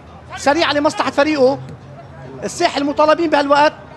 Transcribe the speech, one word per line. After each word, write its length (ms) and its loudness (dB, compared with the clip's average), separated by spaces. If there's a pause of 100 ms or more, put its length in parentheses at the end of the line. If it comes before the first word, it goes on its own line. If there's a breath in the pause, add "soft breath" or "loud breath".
(380)
سريعة 360 0
لمصلحة 380 -2
فريقه. 480 2 (840)
الساحل 400 -2
مطالبين 460 2
بهالوقت، 440 2 (240)